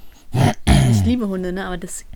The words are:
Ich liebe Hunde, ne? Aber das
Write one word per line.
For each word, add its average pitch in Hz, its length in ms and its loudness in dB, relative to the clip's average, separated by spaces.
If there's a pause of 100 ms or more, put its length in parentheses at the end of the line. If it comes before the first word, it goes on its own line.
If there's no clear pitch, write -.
(920)
Ich 104 140 4
liebe 240 240 0
Hunde, 185 240 -4
ne? 190 140 -6
Aber 180 100 -6
das - 280 -12 (120)